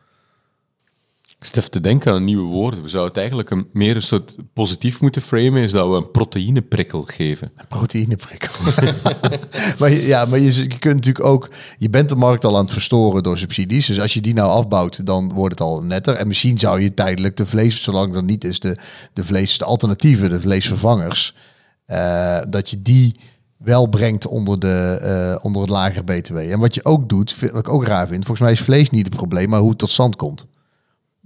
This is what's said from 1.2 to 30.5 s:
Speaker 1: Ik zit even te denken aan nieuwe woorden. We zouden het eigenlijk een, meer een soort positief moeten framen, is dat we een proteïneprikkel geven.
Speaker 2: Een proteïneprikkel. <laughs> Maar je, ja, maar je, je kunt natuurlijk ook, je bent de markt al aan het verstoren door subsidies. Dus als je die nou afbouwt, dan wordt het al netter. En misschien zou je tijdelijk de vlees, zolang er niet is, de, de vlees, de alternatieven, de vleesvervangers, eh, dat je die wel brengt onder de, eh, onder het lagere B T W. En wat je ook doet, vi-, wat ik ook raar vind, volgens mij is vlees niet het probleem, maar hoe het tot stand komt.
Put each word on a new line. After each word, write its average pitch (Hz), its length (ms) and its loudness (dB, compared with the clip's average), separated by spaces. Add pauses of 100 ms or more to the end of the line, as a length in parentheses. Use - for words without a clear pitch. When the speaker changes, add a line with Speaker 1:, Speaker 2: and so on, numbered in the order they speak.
Speaker 1:
Ik - 100 -12
zit - 80 -4
even 113 140 -2
te 92 100 -4
denken 110 320 2
aan 92 120 0
nieuwe 101 220 0
woorden. 92 360 -4
We 76 60 -12
zouden 87 240 -4
het 98 80 -4
eigenlijk 117 300 -4
een, 92 220 -2
meer 107 240 2
een 110 60 -2
soort - 340 -2 (160)
positief 120 480 -2
moeten 139 220 2
framen, 127 400 2
is 104 80 0
dat 95 180 2
we 92 80 2
een 85 140 -2
proteïneprikkel 104 920 -2
geven. - 540 -6
Speaker 2:
Een - 120 -20
proteïneprikkel. 110 800 -4 (140)
<laughs> 151 260 2 (880)
Maar 143 120 4
je, 143 160 2
ja, 127 180 4
maar 127 140 2
je, 135 160 4
je 131 240 -2
kunt 151 160 2
natuurlijk 127 300 2
ook, 135 260 4 (260)
je 107 140 0
bent 139 180 4
de 143 60 -2
markt 123 300 4
al 104 120 4
aan 101 60 4
het 95 100 -2
verstoren 104 500 2
door 87 160 0
subsidies. 98 480 -2
Dus 101 140 0
als 104 140 0
je 113 60 -2
die 113 140 0
nou 101 160 4
afbouwt, 95 560 0
dan 95 260 0
wordt 95 260 -2
het 82 100 -2
al 80 140 -4
netter. 92 320 -2
En 110 140 -2
misschien 117 300 0
zou 92 220 2
je 98 140 0
tijdelijk 95 420 0
de 104 100 -2
vlees, 110 360 0
zolang 95 340 -2
er 92 60 -2
niet 101 220 -2
is, 90 160 -6
de, 90 180 -4 (340)
de 95 120 -6
vlees, 95 340 0
de - 60 -4
alternatieven, 107 680 2
de 87 100 -2
vleesvervangers, 98 960 0 (480)
eh, 87 540 -2 (100)
dat 101 220 -4
je 98 120 -8
die 120 340 4 (400)
wel 120 300 2
brengt 107 400 0
onder 101 320 -2
de, 90 420 0
eh, 92 440 -4
onder 101 180 -2
het 98 80 -4
lagere 95 320 -2
B 87 220 -4
T - 40 -12
W. 85 80 -8
En 85 220 -4
wat 117 160 -4
je - 100 -8
ook 143 240 2
doet, 101 240 0
vi-, - 180 -4
wat 113 160 -6
ik - 60 -4
ook 131 140 0
raar 92 200 0
vind, 95 180 -6
volgens 117 220 0
mij 117 60 6
is 113 80 2
vlees 139 300 4
niet 107 160 2
het 92 100 -6
probleem, 90 320 -2
maar 107 120 2
hoe 110 100 6
het 107 80 -2
tot 104 120 -2
stand 123 260 2
komt. 76 300 -8 (800)